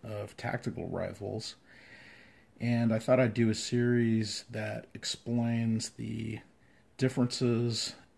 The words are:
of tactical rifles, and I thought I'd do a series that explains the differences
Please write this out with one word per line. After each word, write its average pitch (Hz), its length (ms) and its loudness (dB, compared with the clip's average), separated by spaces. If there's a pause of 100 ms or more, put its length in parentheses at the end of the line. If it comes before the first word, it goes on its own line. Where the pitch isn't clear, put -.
of 104 320 -8
tactical - 500 -6
rifles, 95 680 -6 (1040)
and 117 340 2
I 110 60 2
thought 127 180 6
I'd 120 160 4
do 117 160 4
a 107 60 0
series 117 960 2
that 110 420 -6
explains 117 920 -2
the 113 500 -8 (580)
differences 120 1000 0 (240)